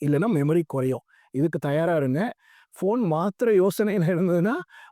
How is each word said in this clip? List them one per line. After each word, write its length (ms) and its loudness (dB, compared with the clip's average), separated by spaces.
இல்லைன்னா 280 0
மெமரி 340 0
குறையும். 380 -4
இதுக்கு 260 -2
தயாரா 360 0
இருங்க. 240 0
ஃபோன் 300 -2
மாத்துற 500 0
யோசனையில 520 2
இருந்ததுன்னா, 480 2